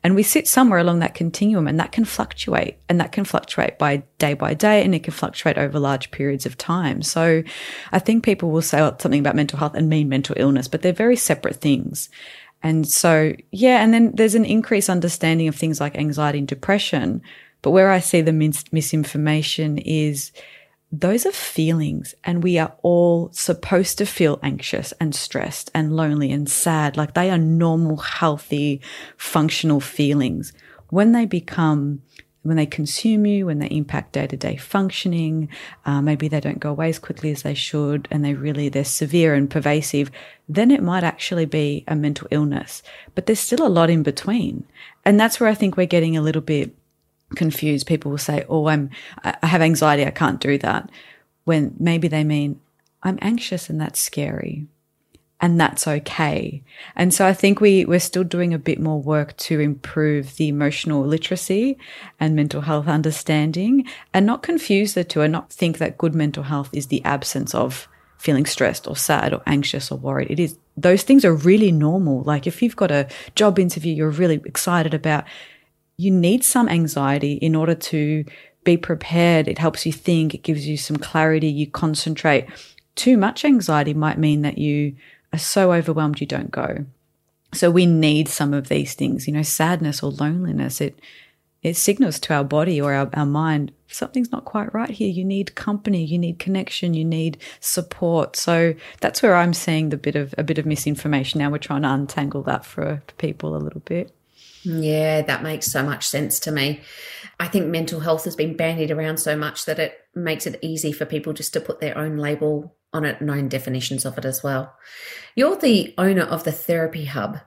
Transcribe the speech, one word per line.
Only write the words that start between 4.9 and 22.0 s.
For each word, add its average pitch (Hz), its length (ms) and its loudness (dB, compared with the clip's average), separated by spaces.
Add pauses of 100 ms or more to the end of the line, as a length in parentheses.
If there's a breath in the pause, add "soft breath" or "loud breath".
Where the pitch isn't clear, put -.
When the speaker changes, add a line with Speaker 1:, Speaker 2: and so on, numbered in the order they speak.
Speaker 1:
it 160 80 -4
can 165 80 -6
fluctuate - 460 -2
over 143 200 -2
large 139 340 -2
periods 139 340 -4
of 123 120 -8
time. 165 440 -2
So 160 420 2 (480 loud breath)
I 214 80 2
think 226 240 2
people 190 280 0
will 160 100 2
say 151 160 0
something 139 420 2
about 143 160 2
mental 147 240 0
health 151 160 -2
and 160 140 2
mean 151 180 2
mental 135 320 -2
illness, 135 300 2
but - 120 -4
they're 180 120 2
very 233 240 2
separate - 400 -2
things. - 500 -2 (560 loud breath)
And 160 240 2
so, 156 460 4 (180)
yeah, 233 320 4
and 226 100 6
then 233 200 4
there's 220 220 4
an 226 100 4
increased 214 440 0
understanding 165 600 2
of 147 80 -4
things 156 240 -2
like 147 160 -4
anxiety 147 420 0
and 139 80 -2
depression. 131 760 -2 (420 loud breath)
But 143 80 2
where 190 200 8
I 185 80 4
see 170 220 2
the 160 100 2
mis-, 156 400 0
misinformation 151 1080 0
is 151 520 -2 (600 loud breath)
those 185 340 0
are 392 80 0
feelings, - 920 -2